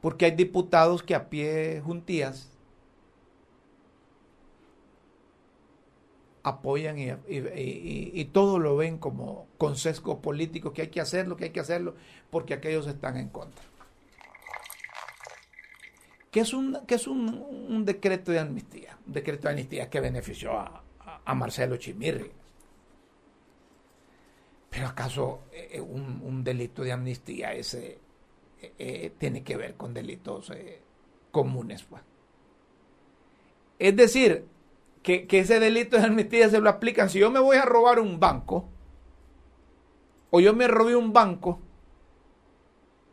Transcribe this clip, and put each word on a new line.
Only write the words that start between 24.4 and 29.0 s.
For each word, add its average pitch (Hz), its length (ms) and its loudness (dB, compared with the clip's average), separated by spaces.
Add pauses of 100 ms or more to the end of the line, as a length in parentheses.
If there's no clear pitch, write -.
¿Pero 127 180 -6
acaso, 127 640 -6
eh, - 300 -14
un, 131 420 -10
un 131 220 -8
delito 123 380 -6
de 127 100 -6
amnistía 127 640 -8
ese, - 440 -12 (640)
eh, - 180 -20
eh, 165 400 -10